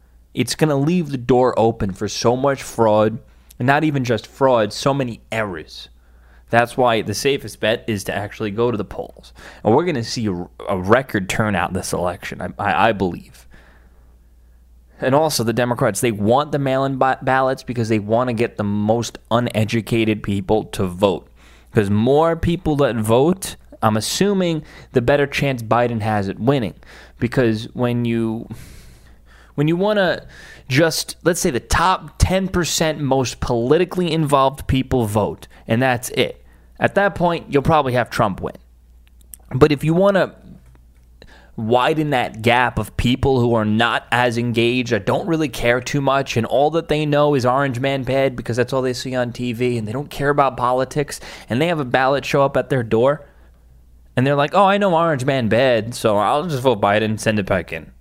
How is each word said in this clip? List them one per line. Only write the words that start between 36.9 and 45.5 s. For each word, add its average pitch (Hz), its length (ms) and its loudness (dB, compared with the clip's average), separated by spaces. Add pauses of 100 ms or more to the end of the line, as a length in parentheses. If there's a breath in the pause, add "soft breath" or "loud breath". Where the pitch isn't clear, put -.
that 196 180 2
point, 170 380 -2
you'll 135 100 2
probably 135 320 2
have 120 160 0
Trump 101 300 -2
win. - 160 -8 (960)
But 147 200 6
if 139 100 -4
you 156 100 0
wanna 185 420 2 (1200 loud breath)
widen 127 540 0
that 120 320 -2
gap 117 380 2
of - 180 -8
people 131 420 2
who 120 140 2
are 113 100 2
not 113 480 0
as 120 260 2
engaged, 120 540 0
that 101 140 0
don't 123 220 -2
really 160 220 -2
care 120 300 0